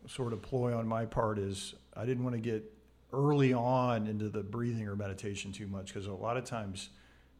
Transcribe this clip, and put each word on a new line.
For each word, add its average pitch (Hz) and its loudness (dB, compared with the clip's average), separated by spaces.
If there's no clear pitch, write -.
sort 120 -4
of 98 -6
ploy 123 0
on 113 0
my 113 0
part, 110 2
is 98 -4
I 107 -6
didn't 123 0
want 123 0
to 113 -2
get 110 0
early 139 6
on 123 4
into 107 0
the 104 -2
breathing 113 -2
or 101 -4
meditation 101 -4
too 104 -8
much, 98 -6
'cause 98 -6
a 101 -4
lot 107 -2
of 123 -4
times 101 -6